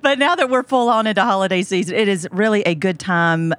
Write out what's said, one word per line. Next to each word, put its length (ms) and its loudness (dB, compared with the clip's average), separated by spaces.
But 160 0
now 160 4
that 160 0
we're 120 2
full 280 0
on 160 2
into 160 0
holiday 400 0
season, 340 -2
it 100 2
is 240 -2
really 320 0
a 120 0
good 240 -4
time 600 0